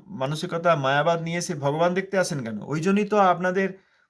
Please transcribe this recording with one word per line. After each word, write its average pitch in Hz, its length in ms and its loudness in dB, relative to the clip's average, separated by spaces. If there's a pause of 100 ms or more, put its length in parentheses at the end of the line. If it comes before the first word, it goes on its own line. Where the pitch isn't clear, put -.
মানসিকতা, 160 680 -2
মায়াবাদ 147 460 2
নিয়ে 165 160 -4
এসে 175 160 -4
ভগবান 151 400 0
দেখতে 190 240 -2
আসেন 170 260 -2
কেন? 107 180 -8
ওই 151 180 -6
জন্যই 202 280 2
তো 214 100 0
আপনাদের 185 600 2 (320)